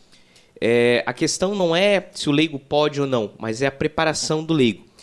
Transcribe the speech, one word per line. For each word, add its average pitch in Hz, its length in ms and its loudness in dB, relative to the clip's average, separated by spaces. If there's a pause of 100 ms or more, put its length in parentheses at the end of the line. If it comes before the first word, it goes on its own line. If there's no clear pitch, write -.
(580)
é, 120 460 2
a 123 80 -6
questão 185 420 -2
não 175 220 0
é 190 380 2
se - 160 -6
o - 20 2
leigo 147 260 0
pode 147 420 0
ou 139 60 0
não, 117 320 -2
mas 113 220 -6
é 139 60 0
a 135 60 -2
preparação 156 680 -2
do 160 120 -2
leigo. 123 320 2 (160)